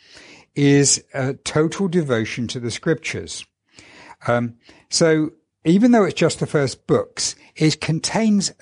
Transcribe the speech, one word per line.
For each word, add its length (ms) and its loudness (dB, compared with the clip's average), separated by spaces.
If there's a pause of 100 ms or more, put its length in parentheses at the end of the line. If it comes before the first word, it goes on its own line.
(560)
is 480 2 (100)
a 220 -4
total 520 -2
devotion 600 -2
to 120 -10
the 120 -6
scriptures. 720 -8 (840)
Um, 280 -2 (340)
so 420 2 (320)
even 280 4
though 140 6
it's 140 -6
just 200 0
the 80 -4
first 400 -2
books, 480 -2 (200)
it 260 0
contains 720 0 (100)